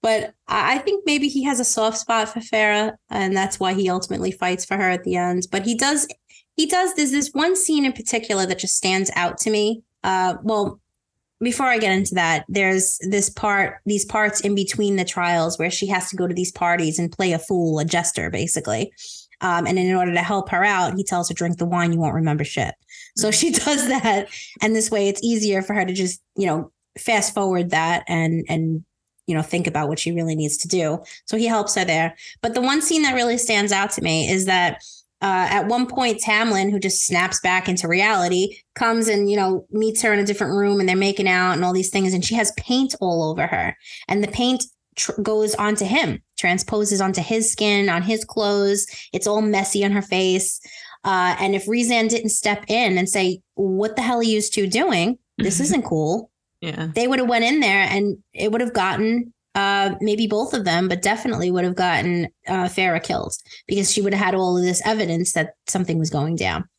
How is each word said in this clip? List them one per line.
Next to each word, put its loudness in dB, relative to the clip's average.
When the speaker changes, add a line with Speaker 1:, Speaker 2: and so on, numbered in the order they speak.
Speaker 1:
But 0
I, 0
I -2
think -2
maybe 2
he -2
has 0
a -2
soft 0
spot 0
for -8
Farah, 0
and 0
that's -2
why 0
he 2
ultimately -2
fights -2
for -4
her 2
at -2
the -2
end. 0
But -2
he 0
does, 0
he 2
does, 2
there's 0
this 0
one 2
scene 2
in 2
particular -2
that -4
just -2
stands 0
out -2
to -2
me. 0
Uh, 0
well, -2
before 0
I 2
get 2
into 0
that, 2
there's 2
this 0
part, 0
these 0
parts 0
in 0
between 0
the 0
trials 0
where -2
she -4
has -2
to -10
go 0
to -2
these -2
parties 0
and -2
play 0
a 0
fool, 0
a 0
jester, -2
basically. -4
Um, 0
and 0
in 2
order 2
to 2
help -2
her 2
out, 2
he -2
tells -2
her, -4
"Drink -2
the 0
wine, 2
you 2
won't 0
remember 0
shit." -4
So 0
she 2
<laughs> -2
does 2
that. 2
And 2
this 0
way 2
it's -2
easier 2
for -4
her 2
to -4
just, -2
you 0
know, -2
fast 0
forward 0
that 0
and, 0
and, -2
you 0
know, 0
think -2
about -2
what -4
she -2
really -2
needs -2
to -4
do. 0
So -4
he 2
helps 0
her 0
there. 0
But -2
the 0
one 2
scene 2
that 2
really 2
stands 2
out 0
to -6
me 0
is 0
that, 2
uh, 0
at 0
one 0
point, -2
Tamlin, 2
who 0
just 0
snaps 0
back 2
into -2
reality, 2
comes 2
and, 2
you 2
know, 0
meets 0
her 4
in 4
a 2
different -2
room 2
and 2
they're 2
making 2
out 2
and 2
all 2
these 0
things. 2
And 0
she -2
has 2
paint 0
all 0
over -2
her. -2
And 0
the -2
paint 0
tr-, -4
goes 2
onto 0
him, 0
transposes 0
onto 0
his 0
skin, 2
on 0
his -2
clothes. 0
It's -2
all 2
messy 0
on 2
her 0
face. 0
Uh, 2
and 0
if -4
Rhysand 0
didn't -2
step -2
in 2
and 0
say, 0
"What 0
the -2
hell 0
are 2
you 2
two -2
doing? 0
This 0
Speaker 2:
<laughs> 0
Speaker 1:
isn't 2
cool." -2
Speaker 2:
Yeah. -8
Speaker 1:
They 2
would 2
have 0
went 2
in 2
there 4
and 0
it -2
would 0
have -2
gotten, 0
uh, 2
maybe 0
both 0
of -2
them, 2
but -2
definitely 0
would 2
have 0
gotten, 2
uh, 0
Farah 0
killed -4
because 0
she 0
would 0
have 0
had 0
all 2
of 2
this 0
evidence 0
that 0
something -2
was 0
going -2
down. -2